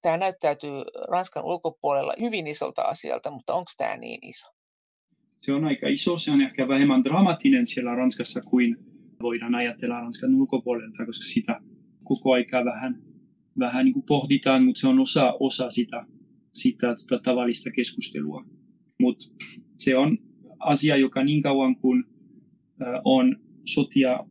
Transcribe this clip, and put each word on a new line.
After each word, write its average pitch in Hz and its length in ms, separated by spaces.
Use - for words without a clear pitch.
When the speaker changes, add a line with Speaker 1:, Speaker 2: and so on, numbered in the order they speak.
Speaker 1:
tää 165 140
näyttäytyy 151 640
Ranskan 180 360
ulkopuolella 147 760
hyvin 220 260
isolta - 360
asialta, - 480
mutta - 240
onks 175 220
tää - 200
niin - 260
iso? - 260
Speaker 2:
Se - 120
on 147 120
aika 143 240
iso, 170 300
se 156 120
on 139 120
ehkä 131 260
vähemmän 135 360
dramaattinen 143 600
siellä 123 280
Ranskassa 123 460
kuin 120 260
voidaan 117 320
ajatella 120 460
Ranskan 120 340
ulkopuolelta, 123 720
koska - 180
sitä - 360
koko 131 280
aikaa 123 320
vähän, 120 380
vähän 127 260
niin 131 80
kuin 131 140
pohditaan, 139 580
mut 127 120
se 135 120
on 131 100
osa, 131 420
osa 131 300
sitä, 120 360
sitä 120 400
tota - 280
tavallista 123 480
keskustelua. 76 760
Mut 127 160
se 131 200
on 147 220
asia, 147 380
joka 135 280
niin 147 180
kauan 135 340
kun, 127 280
ö, - 40
on 131 320
sotia 131 540